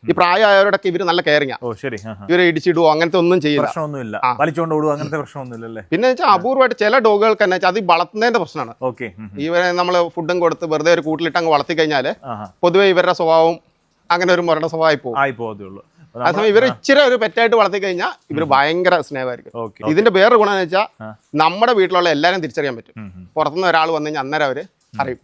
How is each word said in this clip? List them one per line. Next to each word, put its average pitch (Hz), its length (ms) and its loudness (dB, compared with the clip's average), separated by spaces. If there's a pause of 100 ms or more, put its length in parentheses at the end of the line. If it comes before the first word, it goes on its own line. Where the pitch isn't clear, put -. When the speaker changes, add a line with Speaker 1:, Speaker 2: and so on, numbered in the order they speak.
Speaker 1:
ഉം. - 60 -6
Speaker 2:
ഈ - 20 0
പ്രായമായവരോടൊക്കെ 196 760 2
ഇവര് 170 140 -4
നല്ല 175 200 0
കെയറിംഗ് 147 300 0
ആ. 110 100 -10
Speaker 1:
ഓ, 120 100 -8
ശരി. 117 340 -10
ആ, 113 40 -12
ആ. 101 200 -16
Speaker 2:
ഇവര് 175 120 4
ഇടിച്ചിടുവോ 165 480 2
അങ്ങനത്തെ 165 280 0
ഒന്നും 175 220 2
ചെയ്യില്ല. 147 240 0
Speaker 1:
പ്രശ്നമൊന്നുമില്ല. 131 600 -8
Speaker 2:
ആ. 123 160 0
Speaker 1:
വലിച്ചോണ്ട് 160 340 0
ഓടുവോ 151 180 0
അങ്ങനത്തെ 151 240 -6
പ്രശ്നമൊന്നുമില്ല 127 500 -10
അല്ലേ? 110 240 -12
Speaker 2:
പിന്നെ 208 180 0
വെച്ചാൽ 254 180 0
അപൂർവമായിട്ട് 240 520 2
ചില 214 200 2
ഡോഗുകൾക്ക് 214 460 2
തന്നെ 185 100 0
വെച്ചാൽ 185 140 0
അത് 185 160 0
വളർത്തുന്നതിന്റെ 196 540 0
പ്രശ്നമാണ്. 143 440 -6
Speaker 1:
ഓക്കെ. 123 360 -8
ഉം, 110 160 -16
ഉം. 120 60 -10
Speaker 2:
ഇവരെ 175 320 0
നമ്മള് 175 360 0
ഫുഡും 175 320 -4
കൊടുത്ത് 170 260 0
വെറുതെ 156 280 2
ഒരു 165 60 0
കൂട്ടിലിട്ട് 160 380 -2
അങ്ങ് 165 140 0
വളർത്തി 147 220 -4
കഴിഞ്ഞാല് 151 400 0 (100)
Speaker 1:
ആഹാ. 107 240 -12 (140)
Speaker 2:
പൊതുവെ 180 220 2
ഇവരുടെ 180 280 2
സ്വഭാവം 165 460 2 (520)
അങ്ങനെ 180 240 2
ഒരു 175 60 0
മുരണ്ട 165 240 0
സ്വഭാവമായി 160 400 0
പോകും. 123 140 -6
Speaker 1:
ആയി 139 120 0
പോകത്തേ 110 340 -10
ഉള്ളൂ. 95 220 -20 (200)
അപ്പൊ 123 220 -4
Speaker 2:
അതേസമയം 196 180 0
Speaker 1:
നമ്മള് 214 140 4
Speaker 2:
ഇവരെ 254 120 0
Speaker 1:
ആ. - 20 -6
Speaker 2:
ഇച്ചിരി 277 260 2
ഒരു 254 140 4
പെറ്റായിട്ട് 226 420 2
വളർത്തി 202 220 2
കഴിഞ്ഞാൽ 185 340 -4 (180)
ഇവര് 151 120 -4
Speaker 1:
ഉം. 160 60 -4
Speaker 2:
ഭയങ്കര 165 520 2
സ്നേഹമായിരിക്കും. 127 540 -8
Speaker 1:
ഓക്കെ. 113 360 -8
Speaker 2:
ഇതിന്റെ 208 200 4
വേറെ 202 260 4
ഗുണം 208 160 2
എന്ന് 190 100 0
വെച്ചാൽ 185 240 -2 (160)
Speaker 1:
ആ. 110 120 -14 (200)
Speaker 2:
നമ്മുടെ 180 380 2
വീട്ടിലുള്ള 180 380 2
എല്ലാവരും 165 320 0
തിരിച്ചറിയാൻ 139 340 -6
പറ്റും. 113 260 -20
Speaker 1:
ഉം, 98 140 -16
ഉം. 90 200 -20
Speaker 2:
പുറത്തുനിന്ന് 156 320 -2
ഒരാൾ 160 220 2
വന്നു 151 160 -4
കഴിഞ്ഞാൽ 151 160 -6
അന്നേരം 147 220 -2
അവര് 135 160 -4
Speaker 1:
ഉം. - 420 -10
Speaker 2:
അറിയും. 131 220 -4